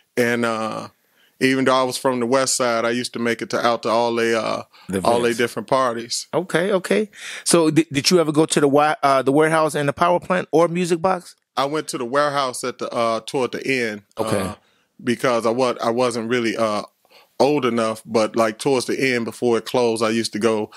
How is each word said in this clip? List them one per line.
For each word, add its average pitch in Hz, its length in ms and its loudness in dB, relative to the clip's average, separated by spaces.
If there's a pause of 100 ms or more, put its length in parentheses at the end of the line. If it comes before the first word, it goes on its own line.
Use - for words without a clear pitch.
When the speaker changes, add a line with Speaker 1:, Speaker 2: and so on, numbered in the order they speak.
(160)
Speaker 1:
And, 120 280 2
uh, 110 440 -4 (500)
even 131 280 2
though 131 80 6
I 131 100 4
was 123 140 -4
from 127 200 0
the 120 80 0
West 131 300 2
Side, 117 300 0
I 117 40 0
used 123 220 -6
to 117 60 -10
make 117 240 -2
it 107 80 -8
to, - 140 -2
out 117 180 0
to 117 80 -2
all 117 240 0
they, 117 200 0
uh, 110 280 -2 (260)
Speaker 2:
The 95 160 -2
Speaker 1:
all 117 160 4
they 120 60 2
Speaker 2:
events. 117 120 0
Speaker 1:
different 120 300 -4
parties. 120 640 -2
Speaker 2:
Okay, 180 400 -2
okay. 196 380 -2 (340)
So 165 260 4
di-, 156 220 2
did 135 180 -2
you 175 80 6
ever 156 140 2
go 156 140 4
to - 140 0
the 147 60 6
wa-, 147 360 4
uh, 135 200 4
the 127 100 2
warehouse 156 440 2
and 147 120 -2
the 143 40 2
power 175 260 2
plant 180 320 -4
or 165 160 4
Music 170 340 -2
Box? 180 360 -4 (200)
Speaker 1:
I 131 100 0
went 151 220 -4
to 165 100 -8
the 127 80 -4
warehouse 139 580 -2
at 123 140 -6
the, - 140 -6
uh, 117 280 0
toward 123 320 -4
the - 120 -8
end, 117 380 -2 (160)
Speaker 2:
Okay. 107 220 -2
Speaker 1:
uh, 95 140 -6 (480)
because 120 440 0
I 113 40 4
wa-, 120 300 0
I 120 100 0
wasn't 117 400 -2
really, 117 260 0
uh, 107 260 -2 (580)
old 139 240 2
enough, 113 420 -2
but, 110 300 0
like, 113 240 0
towards 135 260 0
the 131 260 0
end 117 120 -2
before 113 340 0
it 107 80 -6
closed, 117 380 0
I 110 60 2
used 113 240 -2
to 107 40 -6
go 107 380 0